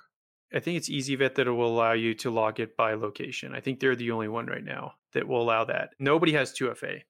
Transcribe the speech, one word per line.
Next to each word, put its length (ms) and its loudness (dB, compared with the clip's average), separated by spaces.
I 60 -2
think 180 -2
it's 120 -6
easy 260 -4
vet 200 2
that 120 2
it 40 4
will 220 2
allow 200 4
you 220 2
to 140 -4
log 300 0
it 180 -6
by 160 4
location. 600 -6
I 40 -8
think 200 -4
they're 160 4
the 160 -2
only 160 -2
one 180 -4
right 180 -6
now 300 -8
that 140 0
will 140 2
allow 240 2
that. 340 -4
Nobody 340 4
has 200 0
two 160 -2
F 140 -8
A, 260 -8